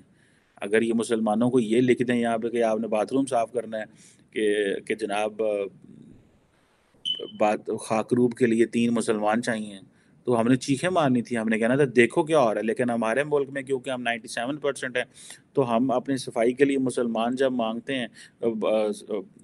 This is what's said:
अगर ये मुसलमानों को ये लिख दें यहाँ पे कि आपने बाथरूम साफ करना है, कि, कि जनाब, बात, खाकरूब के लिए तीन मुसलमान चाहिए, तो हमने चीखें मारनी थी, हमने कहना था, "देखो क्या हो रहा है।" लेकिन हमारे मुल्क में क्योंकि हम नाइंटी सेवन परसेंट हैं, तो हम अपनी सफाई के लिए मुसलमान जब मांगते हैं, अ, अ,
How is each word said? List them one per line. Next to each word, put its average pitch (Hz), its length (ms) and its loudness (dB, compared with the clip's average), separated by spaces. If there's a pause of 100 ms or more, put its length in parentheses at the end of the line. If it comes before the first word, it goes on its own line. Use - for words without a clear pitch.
(640)
अगर 104 200 6
ये 113 100 2
मुसलमानों 113 580 2
को 127 80 4
ये 113 220 4
लिख 123 220 4
दें 120 120 0
यहाँ 117 240 0
पे 113 120 -4
कि 117 100 -2
आपने 110 280 0
बाथरूम 110 360 0
साफ 117 300 -2
करना 110 240 -6
है, 104 80 -10 (500)
कि, 104 400 0 (120)
कि 110 60 -2
जनाब, 107 420 -4 (2000)
बात, 107 300 0
खाकरूब 113 640 0
के 127 120 0
लिए 113 200 4
तीन 117 240 0
मुसलमान 110 500 0
चाहिए, 107 400 -6 (460)
तो 123 80 2
हमने 117 220 2
चीखें 139 320 -2
मारनी 135 340 2
थी, 120 120 -6
हमने 110 240 -2
कहना 113 180 0
था, 147 80 2
"देखो 120 400 4
क्या 156 140 2
हो 117 140 4
रहा 104 80 -2
है।" 107 60 -4
लेकिन 123 240 0
हमारे 117 340 0
मुल्क 143 260 -2
में 139 140 -10
क्योंकि 131 260 -6
हम 127 100 -6
नाइंटी 117 280 -4
सेवन 123 280 -6
परसेंट 135 400 -4
हैं, 123 100 -2 (480)
तो 143 80 2
हम 120 260 2
अपनी 127 300 -2
सफाई 120 340 0
के 143 120 4
लिए 139 140 2
मुसलमान 120 580 -2
जब 131 160 2
मांगते 117 400 -2
हैं, 123 160 -4
अ, - 580 -4
अ, 104 540 -2 (240)